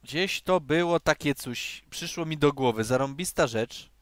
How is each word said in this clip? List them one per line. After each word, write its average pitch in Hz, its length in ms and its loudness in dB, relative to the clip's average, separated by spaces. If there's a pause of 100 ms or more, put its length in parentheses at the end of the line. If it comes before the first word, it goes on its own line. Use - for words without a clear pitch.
gdzieś 180 400 -4
to 185 180 2
było 165 400 2
takie 147 340 0
coś, - 560 -8
przyszło 170 340 -6
mi 156 140 -4
do 147 140 6
głowy, 120 320 2
zarąbista 139 600 0
rzecz. 113 560 -4